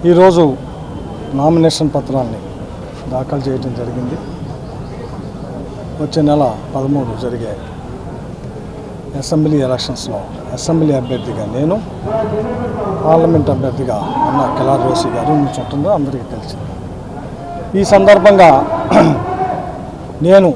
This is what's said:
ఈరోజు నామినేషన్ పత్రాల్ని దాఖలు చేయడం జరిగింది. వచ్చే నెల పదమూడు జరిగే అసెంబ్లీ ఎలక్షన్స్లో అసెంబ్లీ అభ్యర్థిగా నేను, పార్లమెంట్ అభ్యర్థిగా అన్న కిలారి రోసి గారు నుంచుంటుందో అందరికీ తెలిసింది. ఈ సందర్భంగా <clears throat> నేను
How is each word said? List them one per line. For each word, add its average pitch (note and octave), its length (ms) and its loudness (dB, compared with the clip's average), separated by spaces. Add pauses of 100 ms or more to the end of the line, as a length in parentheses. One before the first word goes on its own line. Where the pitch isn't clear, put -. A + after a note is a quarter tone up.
(100)
ఈరోజు F3 320 8 (960)
నామినేషన్ D#3+ 560 4
పత్రాల్ని B2+ 460 -2 (720)
దాఖలు C3 340 -4
చేయడం C3 340 -2
జరిగింది. B2 360 -6 (1900)
వచ్చే D3 260 -2
నెల D3 160 4 (300)
పదమూడు C3+ 380 -2 (100)
జరిగే A#2 300 -6 (1700)
అసెంబ్లీ D#3 360 2 (100)
ఎలక్షన్స్లో B2+ 520 -4 (380)
అసెంబ్లీ D#3+ 440 2
అభ్యర్థిగా A#2+ 440 -6 (120)
నేను, D#3 200 0 (1300)
పార్లమెంట్ E3 500 4
అభ్యర్థిగా B2+ 420 -2 (320)
అన్న C3+ 120 0 (160)
కిలారి C3+ 300 2
రోసి C3 300 0
గారు A#2+ 240 0
నుంచుంటుందో C#3+ 580 -2
అందరికీ C#3 360 -4
తెలిసింది. - 360 -10 (1120)
ఈ G3 40 2 (100)
సందర్భంగా G3 560 10 (840)
<clears throat> - 920 -6
నేను F#3+ 280 8